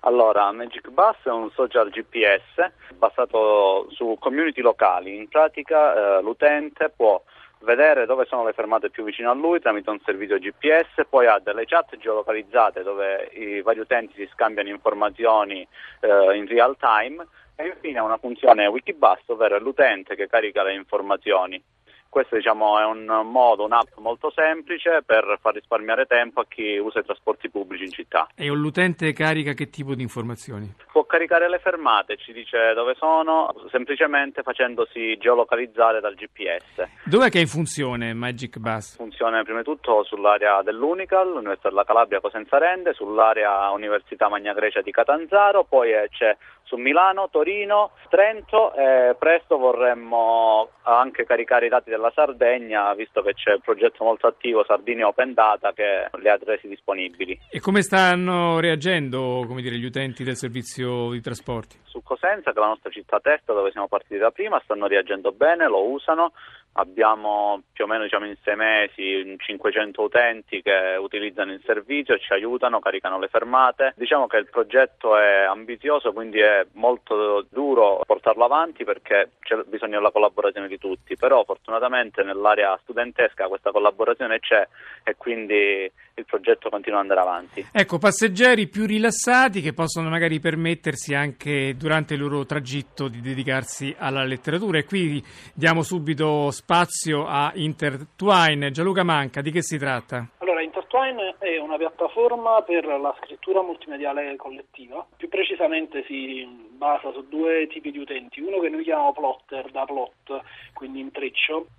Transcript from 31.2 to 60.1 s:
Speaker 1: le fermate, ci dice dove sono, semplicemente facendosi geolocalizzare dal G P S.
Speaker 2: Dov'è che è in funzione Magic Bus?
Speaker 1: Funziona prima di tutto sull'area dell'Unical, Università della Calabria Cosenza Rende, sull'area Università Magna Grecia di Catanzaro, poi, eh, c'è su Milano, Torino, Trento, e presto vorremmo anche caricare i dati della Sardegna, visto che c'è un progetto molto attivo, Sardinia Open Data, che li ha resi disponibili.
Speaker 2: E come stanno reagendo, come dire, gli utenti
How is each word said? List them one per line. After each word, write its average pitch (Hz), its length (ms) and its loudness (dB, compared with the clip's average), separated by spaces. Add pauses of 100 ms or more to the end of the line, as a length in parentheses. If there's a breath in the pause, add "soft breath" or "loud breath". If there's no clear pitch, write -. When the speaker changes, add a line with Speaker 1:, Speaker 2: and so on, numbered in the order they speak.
Speaker 1:
le 175 100 -2
fermate, 127 600 0
ci - 160 -20
dice 113 400 0
dove 120 240 -2
sono, 160 560 2 (160)
semplicemente 139 720 -2
facendosi 117 760 -4
geolocalizzare 117 840 2
dal 101 140 -6
G 104 160 -16
P - 120 -16 (120)
S. 90 320 -8 (200)
Speaker 2:
Dov'è 226 240 4
che 185 80 0
è - 20 4
in 165 60 4
funzione 123 640 -4
Magic 120 460 -8
Bus? 113 380 -6
Speaker 1:
Funziona 113 460 -2
prima 113 180 -6
di 113 40 -8
tutto 107 400 0
sull'area 104 560 2
dell'Unical, 175 760 0
Università 101 340 -4
della 98 140 2
Calabria 107 360 2
Cosenza 110 380 -2
Rende, 175 340 0
sull'area 104 800 2
Università 104 580 -2
Magna 104 240 -4
Grecia 104 300 0
di 98 80 -6
Catanzaro, 170 760 4
poi, 120 280 4
eh, 107 180 2
c'è 110 260 2 (280 soft breath)
su - 140 -8
Milano, 180 520 2
Torino, 202 600 0 (180)
Trento, 214 640 2
e 127 460 4
presto 165 400 2
vorremmo 117 1120 2 (140)
anche 120 420 2
caricare 120 400 2
i - 20 0
dati 120 220 0
della 110 240 0
Sardegna, 120 800 0
visto 107 260 -4
che 101 140 0
c'è - 180 0
un 98 80 2
progetto 110 440 0
molto 113 220 2
attivo, 113 380 0
Sardinia 110 420 0
Open 127 280 -2
Data, 107 400 2
che 98 380 -2
li 95 180 -2
ha 101 120 4
resi 104 260 -4
disponibili. 92 680 -8 (120)
Speaker 2:
E 151 100 -8
come 190 220 2
stanno 180 760 2
reagendo, 139 880 -2
come 127 140 -8
dire, 120 160 -6
gli 120 80 -6
utenti 131 400 -8